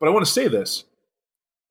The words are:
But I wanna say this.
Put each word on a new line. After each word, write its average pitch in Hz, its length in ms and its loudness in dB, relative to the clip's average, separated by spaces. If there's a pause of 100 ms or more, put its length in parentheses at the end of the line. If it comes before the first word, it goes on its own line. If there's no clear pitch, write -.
But 156 80 2
I - 20 4
wanna 202 160 2
say 247 220 0
this. 104 360 -4 (880)